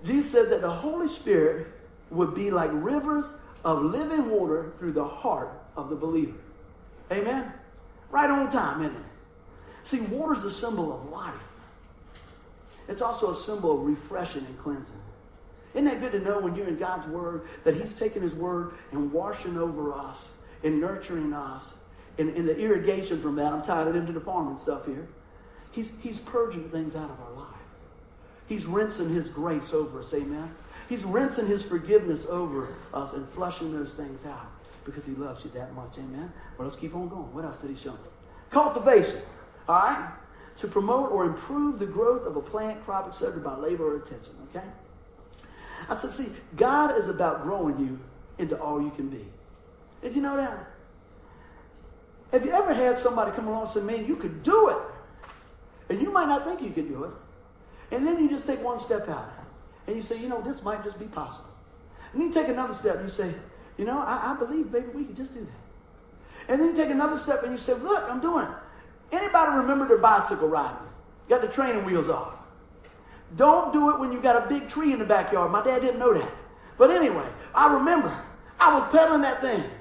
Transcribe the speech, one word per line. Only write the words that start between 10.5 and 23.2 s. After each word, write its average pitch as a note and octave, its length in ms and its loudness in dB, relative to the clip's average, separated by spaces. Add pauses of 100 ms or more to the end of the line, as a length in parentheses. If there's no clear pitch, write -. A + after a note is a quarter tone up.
symbol F#3 420 -4
of B2+ 180 -10
life. - 240 -10 (1500)
It's G3+ 140 -6
also A#3 280 0
a E3+ 40 -2
symbol F3 440 0
of C3+ 80 -2
refreshing D3+ 580 -4
and B2+ 140 -16
cleansing. C3+ 420 -8 (760)
Isn't C#4+ 100 2
that B3+ 160 2
good A#3+ 120 -6
to G3+ 80 0
know G3+ 200 0
when F3 140 -2
you're G3 120 -4
in D#3+ 120 -4
God's F3+ 280 -4
Word E3+ 400 -8 (180)
that D#3 100 6
He's G#3+ 180 -6
taking G#3+ 300 -4
His E3 120 -2
Word F3 380 -4 (200)
and C#3+ 200 -2
washing F3+ 460 -4
over D3+ 340 -2
us - 400 -12 (320)
and D#3 160 2
nurturing E3+ 540 -4
us C3+ 400 -12 (420)
and, D#3 140 0
and E3 180 -2
the D#3 100 2
irrigation F#3+ 640 2